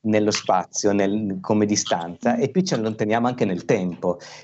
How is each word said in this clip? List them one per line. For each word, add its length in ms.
nello 280
spazio, 640
nel, 480
come 260
distanza, 680
e 120
più 140
ci 100
allontaniamo 540
anche 180
nel 200
tempo, 520